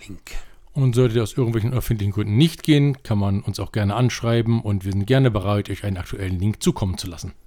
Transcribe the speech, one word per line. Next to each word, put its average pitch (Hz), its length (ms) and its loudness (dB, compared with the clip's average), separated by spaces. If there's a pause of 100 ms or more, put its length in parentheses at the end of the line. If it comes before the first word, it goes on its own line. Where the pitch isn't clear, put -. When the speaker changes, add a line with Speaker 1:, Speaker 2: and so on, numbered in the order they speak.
Speaker 1:
Link. - 260 -14 (400)
Speaker 2:
Und 131 220 2
sollte 120 220 4
das 113 140 0
aus - 60 -16
irgendwelchen 117 360 0
öffentlichen 107 400 0
Gründen 104 240 0
nicht 160 260 4
gehen, 143 400 2
kann 107 160 -2
man 98 220 0
uns - 180 -6
auch 98 140 -8
gerne 101 220 0
anschreiben 117 680 0
und 101 240 -2
wir 98 80 -2
sind 98 140 -2
gerne 131 240 4
bereit, 104 380 -2
euch 98 160 -8
einen 98 120 -2
aktuellen 92 420 -6
Link 101 240 -2
zukommen 95 340 0
zu - 120 -10
lassen. - 240 -12 (140)